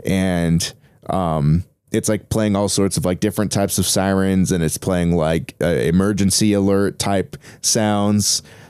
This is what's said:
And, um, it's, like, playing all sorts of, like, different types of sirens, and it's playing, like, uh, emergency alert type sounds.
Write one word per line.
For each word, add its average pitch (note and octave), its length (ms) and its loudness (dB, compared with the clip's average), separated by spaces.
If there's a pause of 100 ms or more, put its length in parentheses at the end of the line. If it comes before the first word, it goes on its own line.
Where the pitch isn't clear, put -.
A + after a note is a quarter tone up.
And, F2 680 0 (360)
um, D#2+ 560 0 (260)
it's, A2 160 -2
like, G#2+ 220 -4
playing G#2+ 260 0
all G2+ 140 0
sorts G2 260 0
of, D#2 80 -4
like, F2+ 160 -2
different G#2 320 -2
types G2+ 260 0
of F2+ 80 0
sirens, F#2+ 680 2
and F2 100 0
it's D#2 140 -2
playing, F2 400 0
like, D#2+ 440 0
uh, - 60 0
emergency F#2+ 840 2
alert G2 460 0
type G2 360 -2 (260)
sounds. G#2 800 0 (280)